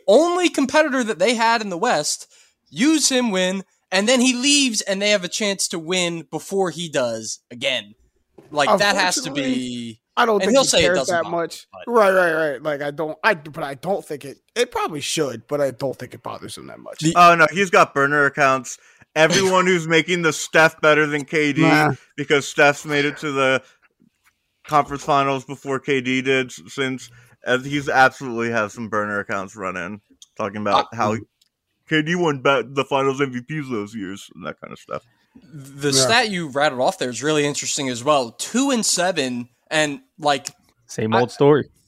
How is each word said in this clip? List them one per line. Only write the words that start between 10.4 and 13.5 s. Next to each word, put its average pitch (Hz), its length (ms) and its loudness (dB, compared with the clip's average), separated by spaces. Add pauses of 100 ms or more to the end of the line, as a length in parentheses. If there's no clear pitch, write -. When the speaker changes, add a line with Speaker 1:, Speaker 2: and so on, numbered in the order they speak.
Speaker 1:
And 190 40 0
Speaker 2:
think 196 80 2
Speaker 1:
he'll 269 100 6
Speaker 2:
he - 40 0
Speaker 1:
say 202 120 2
it 156 80 4
Speaker 2:
cares 185 100 2
Speaker 1:
doesn't 143 180 -2
Speaker 2:
that 165 80 0
Speaker 1:
bother 170 140 -6
Speaker 2:
much. 165 240 -6
Speaker 1:
him, - 60 -20 (180)
but 240 80 -8
Speaker 2:
Right, 208 180 6
right, 180 220 2
right. 151 280 -2
Like, 147 200 -4
I 147 100 -4
don't, 156 320 -8
I, 208 120 4
but 151 280 -12